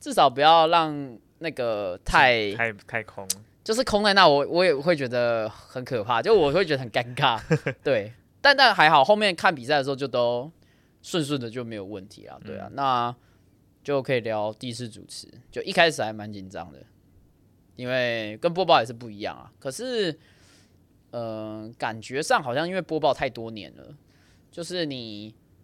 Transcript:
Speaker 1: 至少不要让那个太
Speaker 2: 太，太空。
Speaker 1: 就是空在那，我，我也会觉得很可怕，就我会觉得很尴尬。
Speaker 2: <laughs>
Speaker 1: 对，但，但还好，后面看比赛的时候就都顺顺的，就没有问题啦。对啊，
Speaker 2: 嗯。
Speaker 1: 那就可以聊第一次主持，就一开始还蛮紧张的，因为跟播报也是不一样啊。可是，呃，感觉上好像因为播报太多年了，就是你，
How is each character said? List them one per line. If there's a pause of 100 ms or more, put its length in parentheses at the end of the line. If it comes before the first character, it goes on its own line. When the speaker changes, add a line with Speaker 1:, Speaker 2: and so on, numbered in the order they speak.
Speaker 1:
至
少
不
要
让 (220)
那
个
太
Speaker 2:
太， (140)
太
空。 (340)
Speaker 1:
就
是
空
在
那，
我，
我
也
会
觉
得
很
可
怕，
就
我
会
觉
得
很
尴
尬。 (220)
Speaker 2:
<laughs>
Speaker 1:
对， (300)
但，
但
还
好，
后
面
看
比
赛
的
时
候
就
都 (520)
顺
顺
的，
就
没
有
问
题
啦。
对
啊，
Speaker 2:
嗯。
Speaker 1:
那 (680)
就
可
以
聊
第
一
次
主
持， (240)
就
一
开
始
还
蛮
紧
张
的， (1000)
因
为
跟
播
报
也
是
不
一
样
啊。
可
是， (920)
呃，
感
觉
上
好
像
因
为
播
报
太
多
年
了， (560)
就
是
你， (300)